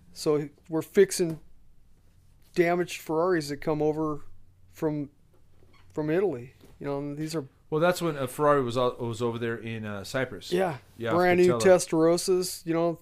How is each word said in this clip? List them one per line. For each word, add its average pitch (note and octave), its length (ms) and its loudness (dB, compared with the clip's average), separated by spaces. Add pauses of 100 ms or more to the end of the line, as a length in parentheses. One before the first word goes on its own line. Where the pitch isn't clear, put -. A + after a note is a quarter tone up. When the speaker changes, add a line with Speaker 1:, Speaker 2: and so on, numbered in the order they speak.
(140)
Speaker 1:
So D3+ 360 0 (200)
we're D#3+ 120 -2
fixing F3+ 580 2 (1120)
damaged F3 480 0
Ferraris D#3+ 480 0
that C#3+ 80 -6
come D3+ 240 -2
over D3+ 400 -2 (500)
from, D3+ 380 -4 (840)
from D3+ 160 -4
Italy. D3+ 440 -2 (260)
You C#3+ 80 -8
know, C#3+ 120 -4
and C#3+ 180 -8
these D#3 180 -6
are D3 100 -4 (240)
Speaker 2:
Well, D#3 120 0
that's F3+ 200 2
when, D#3+ 160 -2
uh, C3+ 100 -4
Ferrari D3 340 2
was, A#2 160 -2
uh, B2 220 2
was A#2 220 -6
over A#2 180 -2
there A#2 180 -4
in, A2 280 -10
uh, G2+ 180 -8
Cyprus. B2+ 480 -6
Speaker 1:
Yeah. F3+ 260 0 (200)
Speaker 2:
Yeah, A2+ 140 -4
off - 60 0
Speaker 1:
Brand F3+ 220 4
new F3+ 140 6
Speaker 2:
Catella. A2+ 80 0
Speaker 1:
Testarossas, F3 1040 4
you E3 80 -2
know, E3 280 0